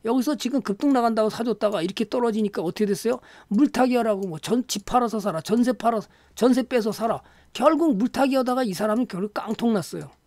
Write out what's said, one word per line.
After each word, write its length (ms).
여기서 300
지금 280
급등 300
나간다고 380
사줬다가 520
이렇게 260
떨어지니까 520
어떻게 240
됐어요? 360
물타기 480
하라고 320
뭐 140
전, 260
집 180
팔아서 360
사라, 200
전세 320
팔아서, 360
전세 300
빼서 260
사라. 320
결국 460
물타기 360
하다가 300
이 80
사람은 340
결국 260
깡통 420
났어요. 360